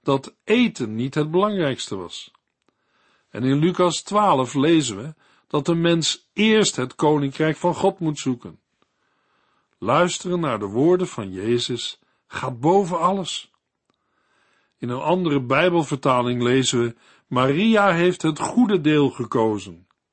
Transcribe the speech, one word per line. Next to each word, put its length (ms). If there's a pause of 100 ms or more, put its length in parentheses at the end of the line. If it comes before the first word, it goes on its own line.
dat 400
eten 520
niet 200
het 160
belangrijkste 640
was. 360 (960)
En 140
in 140
Lucas 440
twaalf 520
lezen 440
we 160 (340)
dat 200
een 140
mens 520
eerst 420
het 200
koninkrijk 640
van 180
God 240
moet 200
zoeken. 400 (1160)
Luisteren 600
naar 200
de 60
woorden 420
van 240
Jezus 680 (280)
gaat 320
boven 400
alles. 520 (1300)
In 120
een 120
andere 400
Bijbelvertaling 1000
lezen 400
we: 140 (320)
"Maria 640
heeft 300
het 180
goede 420
deel 280
gekozen." 800 (260)